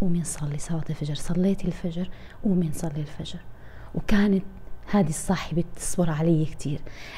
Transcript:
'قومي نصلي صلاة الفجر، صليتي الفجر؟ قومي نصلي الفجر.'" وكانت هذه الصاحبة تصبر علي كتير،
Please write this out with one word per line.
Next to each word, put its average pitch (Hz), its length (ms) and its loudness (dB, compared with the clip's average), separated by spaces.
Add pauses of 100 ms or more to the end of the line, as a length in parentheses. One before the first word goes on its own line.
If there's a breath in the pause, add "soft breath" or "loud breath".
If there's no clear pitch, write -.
'قومي 175 200 4
نصلي 147 380 -4
صلاة 160 320 -2
الفجر، 147 240 -4
صليتي 185 520 2
الفجر؟ 170 440 -4 (340 loud breath)
قومي 180 240 4
نصلي 151 320 -4
الفجر.'" 160 400 -8 (540 soft breath)
وكانت 202 500 4 (460)
هذه 202 180 6
الصاحبة 165 560 0 (120)
تصبر - 340 2
علي 160 340 4
كتير، 147 360 -4 (380 loud breath)